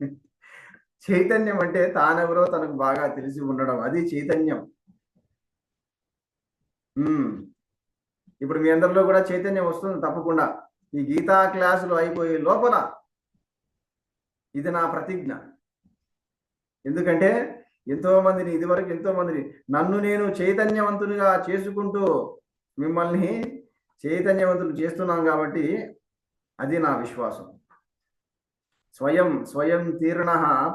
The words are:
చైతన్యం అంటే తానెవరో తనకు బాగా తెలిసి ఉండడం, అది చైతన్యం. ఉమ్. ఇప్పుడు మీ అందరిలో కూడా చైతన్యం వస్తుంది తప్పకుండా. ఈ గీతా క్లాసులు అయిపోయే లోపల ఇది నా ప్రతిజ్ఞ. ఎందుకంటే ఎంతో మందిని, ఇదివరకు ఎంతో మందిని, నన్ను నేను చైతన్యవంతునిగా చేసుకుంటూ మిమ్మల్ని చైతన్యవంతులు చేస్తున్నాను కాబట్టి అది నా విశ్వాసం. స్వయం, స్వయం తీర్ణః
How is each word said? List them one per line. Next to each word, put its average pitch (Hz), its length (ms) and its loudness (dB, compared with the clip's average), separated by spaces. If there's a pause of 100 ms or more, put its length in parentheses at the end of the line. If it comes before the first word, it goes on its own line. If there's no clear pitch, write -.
(1120)
చైతన్యం 202 480 2
అంటే 175 320 2
తానెవరో 170 540 2
తనకు 160 260 -2
బాగా 135 360 0
తెలిసి 139 320 -8
ఉండడం, 131 400 -2
అది 131 200 -2
చైతన్యం. 160 720 -2 (2250)
ఉమ్. 151 480 -2 (960)
ఇప్పుడు 156 180 -4
మీ 160 100 4
అందరిలో 180 340 4
కూడా 190 160 6
చైతన్యం 190 460 -2
వస్తుంది 175 320 -4
తప్పకుండా. 160 640 -2 (320)
ఈ 143 60 -4
గీతా 190 500 2
క్లాసులు 180 460 0
అయిపోయే 165 420 0
లోపల 214 540 2 (1600)
ఇది 143 160 -4
నా 170 180 -2
ప్రతిజ్ఞ. 160 440 -6 (1500)
ఎందుకంటే 175 760 0 (260)
ఎంతో 185 340 4
మందిని, 185 300 2
ఇదివరకు 175 380 0
ఎంతో 165 240 -2
మందిని, 165 400 -4 (180)
నన్ను 180 280 0
నేను 208 240 0
చైతన్యవంతునిగా 202 1300 0
చేసుకుంటూ 196 880 -2 (420)
మిమ్మల్ని 175 840 -2 (420)
చైతన్యవంతులు 180 640 2
చేస్తున్నాను 165 560 -2
కాబట్టి 156 680 -2 (640)
అది 147 200 -2
నా 143 180 0
విశ్వాసం. 120 600 -8 (1300)
స్వయం, 151 520 2
స్వయం 165 520 0
తీర్ణః 160 760 2